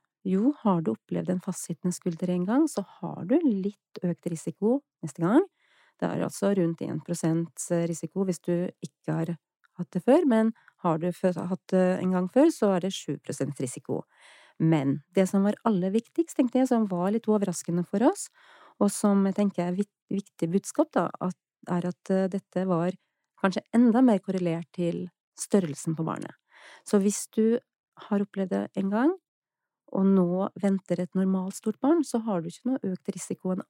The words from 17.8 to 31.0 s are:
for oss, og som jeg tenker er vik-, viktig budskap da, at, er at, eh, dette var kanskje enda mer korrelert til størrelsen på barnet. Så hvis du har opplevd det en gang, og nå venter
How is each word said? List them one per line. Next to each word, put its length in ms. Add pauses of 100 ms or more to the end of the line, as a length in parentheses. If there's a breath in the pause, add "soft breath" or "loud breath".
for 160
oss, 260 (500 soft breath)
og 120
som 360
jeg 80
tenker 320
er 80
vik-, 160 (200)
viktig 400
budskap 420
da, 160 (120)
at, 160 (320)
er 180
at, 240
eh, 180
dette 380
var 260 (500)
kanskje 200 (100)
enda 300
mer 160
korrelert 540
til 360 (280)
størrelsen 600
på 80
barnet. 300 (500 loud breath)
Så 160
hvis 300
du 280 (380)
har 240
opplevd 300
det 120 (140)
en 140
gang, 220 (800)
og 140
nå 500
venter 440